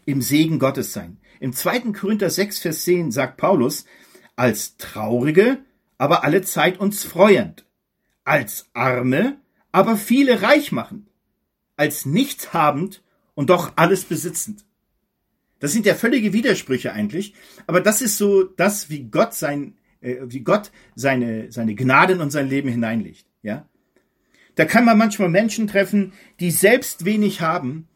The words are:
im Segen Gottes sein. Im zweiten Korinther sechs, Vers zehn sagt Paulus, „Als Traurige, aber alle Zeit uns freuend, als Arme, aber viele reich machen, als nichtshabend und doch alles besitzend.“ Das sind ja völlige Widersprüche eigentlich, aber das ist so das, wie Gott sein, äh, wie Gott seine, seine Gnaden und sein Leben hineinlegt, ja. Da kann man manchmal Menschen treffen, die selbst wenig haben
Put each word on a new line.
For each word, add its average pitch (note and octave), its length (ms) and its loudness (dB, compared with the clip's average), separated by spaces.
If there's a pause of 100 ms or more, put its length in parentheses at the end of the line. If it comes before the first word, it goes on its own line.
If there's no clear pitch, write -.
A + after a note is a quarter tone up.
im C#3 180 -2
Segen D3+ 380 2
Gottes C3+ 320 -2
sein. F2 240 -12 (240)
Im C3 120 -6
zweiten A3 400 -2
Korinther G3+ 380 -2
sechs, G3+ 300 -4
Vers D#3+ 240 -6
zehn F3 260 0
sagt C3 280 -4
Paulus, C#3 460 0 (520)
„Als A#2+ 400 -2
Traurige, D3 840 0 (380)
aber D3 260 2
alle D3 200 2
Zeit E3+ 360 0
uns G3+ 240 -2
freuend, E3 640 2 (560)
als C3+ 500 -4
Arme, B2+ 640 0 (340)
aber G3 240 2
viele A#3+ 460 2
reich C#4+ 280 4
machen, - 380 -8 (680)
als D3 300 -2
nichtshabend D#3 960 -2 (320)
und C#3+ 160 2
doch F3 240 2
alles F#3 300 2
besitzend.“ E3+ 600 -8 (920)
Das D3+ 140 -4
sind G#3+ 140 0
ja F#3 100 6
völlige A3+ 360 0
Widersprüche G3+ 600 0
eigentlich, A#2 420 -6 (320)
aber F3 140 2
das G#3 200 0
ist A#3+ 160 -2
so G3+ 280 4
das, F#3 460 -2
wie C3+ 200 -10
Gott G#3+ 240 2
sein, C#3+ 420 -6 (260)
äh, B2 200 -6
wie B2 220 -12
Gott G#3 260 0 (240)
seine, A#2+ 560 -2
seine A2 240 -4
Gnaden D3 460 2
und C#3+ 100 -4
sein C#3 180 -2
Leben C#3 200 -2
hineinlegt, A2+ 580 -4 (160)
ja. G#2+ 260 -10 (840)
Da D#3+ 100 2
kann A3+ 200 4
man A3+ 140 6
manchmal G#3 300 2
Menschen G#3+ 400 0
treffen, G3 440 0 (280)
die F3 100 0
selbst G3+ 540 0
wenig G#3 360 0
haben D#3+ 560 -4